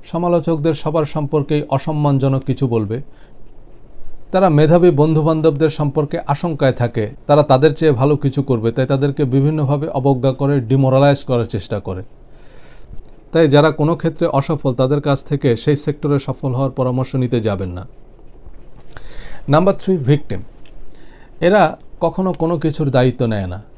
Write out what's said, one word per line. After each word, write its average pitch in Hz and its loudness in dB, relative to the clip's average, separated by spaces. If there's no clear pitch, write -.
সমালোচকদের 170 0
সবার 156 -2
সম্পর্কেই 147 -2
অসম্মানজনক 139 0
কিছু 135 0
বলবে। 113 -2
তারা 190 4
মেধাবী 160 6
বন্ধুবান্ধবদের 156 2
সম্পর্কে 147 -2
আশঙ্কায় 143 0
থাকে, 113 -2
তারা 147 6
তাদের 143 4
চেয়ে 156 2
ভালো 139 2
কিছু 139 -2
করবে, 113 0
তাই 131 0
তাদেরকে 139 0
বিভিন্নভাবে 143 0
অবজ্ঞা 135 0
করে, 139 0
ডিমোরালাইজ 135 4
করার 120 0
চেষ্টা 107 -6
করে। 95 -8
তাই 160 4
যারা 156 6
কোনো 151 0
ক্ষেত্রে 165 -4
অসফল, 139 -2
তাদের 135 0
কাছ 143 -2
থেকে 139 0
সেই 147 0
সেক্টরে 143 -2
সফল 135 -4
হওয়ার 135 -2
পরামর্শ 127 -2
নিতে 127 0
যাবেন 101 -2
না। 90 -10
নাম্বার 175 4
থ্রি, 190 0
ভিকটিম। 135 0
এরা 175 4
কখনো 180 -2
কোনো 165 -2
কিছুর 147 -2
দায়িত্ব 127 2
নেয় 104 -2
না। 90 -8